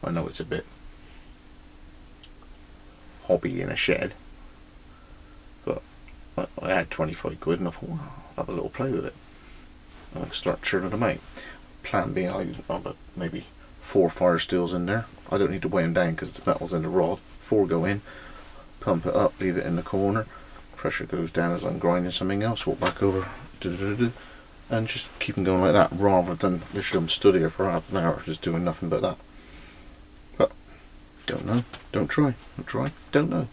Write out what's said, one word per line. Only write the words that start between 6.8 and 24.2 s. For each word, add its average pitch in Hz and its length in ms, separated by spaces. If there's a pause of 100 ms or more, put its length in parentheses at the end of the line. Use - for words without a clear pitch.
twenty-five 80 500
quid - 180
and 92 80
I 85 60
thought, - 160
"Well, 165 120 (360)
I'll - 80
have - 40
a - 40
little - 180
play 131 220
with - 120
it." - 100 (1000)
And 85 80
I 85 40
can 82 80
start - 280
churning 92 280
them 107 120
out. 92 160 (640)
Plan - 300
being, - 180
I, 92 240 (160)
I'll - 80
put - 180 (200)
maybe 90 300 (340)
four 92 280
fire 87 300
steels 87 340
in 87 140
there. 113 200 (220)
I 95 100
don't 92 120
need 90 120
to 85 60
weigh 90 140
'em 82 120
down 85 200
'cause - 160
the - 180
metal's 87 240
in 78 100
the 82 60
rod. - 300 (220)
Four 104 260
go 85 180
in, 101 180 (800)
pump 85 260
it - 100
up, - 240
leave 92 160
it - 100
in 85 80
the 85 80
corner. 101 440 (500)
Pressure 80 300
goes 85 260
down 85 200
as 87 120
I'm 87 160
grinding 90 320
something 98 320
else. 117 200
Walk - 140
back - 240
over, 95 260 (320)
do, 90 160
do, 101 200
do, - 0
do, 120 160 (560)